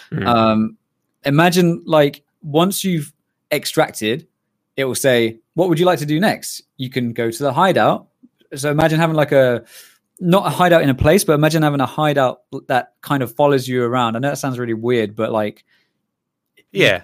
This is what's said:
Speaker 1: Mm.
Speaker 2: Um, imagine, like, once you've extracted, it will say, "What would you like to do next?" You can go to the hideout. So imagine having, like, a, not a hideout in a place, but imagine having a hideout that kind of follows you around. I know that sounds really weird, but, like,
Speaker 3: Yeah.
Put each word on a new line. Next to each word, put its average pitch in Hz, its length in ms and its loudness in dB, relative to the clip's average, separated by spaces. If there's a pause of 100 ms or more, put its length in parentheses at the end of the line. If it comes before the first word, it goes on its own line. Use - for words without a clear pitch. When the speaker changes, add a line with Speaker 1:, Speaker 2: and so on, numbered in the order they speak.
(120)
Speaker 1:
Mm. - 140 -4
Speaker 2:
Um, 110 520 2 (460)
imagine, 170 600 2
like, 147 380 0 (200)
once 170 420 -2
you've 165 280 -4 (380)
extracted, 147 760 -4 (500)
it 135 80 -2
will 123 100 -4
say, 117 440 0 (160)
"What 180 140 0
would 156 100 0
you 175 80 2
like 175 140 2
to 151 60 -8
do 151 140 -2
next?" - 420 -4 (140)
You 127 140 -10
can 123 220 -4
go 117 180 -4
to 117 120 -8
the 139 100 -2
hideout. 123 540 2 (480)
So 143 160 -4
imagine 156 300 2
having, 160 160 0
like, 143 160 0
a, 127 320 2 (560)
not 185 260 2
a 147 40 -2
hideout 170 320 4
in 139 80 2
a 127 40 2
place, 165 300 2
but 185 80 0
imagine 156 300 2
having 143 180 0
a 131 60 0
hideout 139 560 -2 (260)
that 127 320 -2
kind 139 220 -2
of 120 120 -8
follows 139 320 2
you 127 160 -2
around. 120 340 -2
I - 40 -4
know 139 80 -2
that 147 100 -6
sounds 131 200 -8
really 120 160 -6
weird, 110 420 -2
but, 113 160 -4
like, 107 320 -4 (1080)
Speaker 3:
Yeah. 117 320 2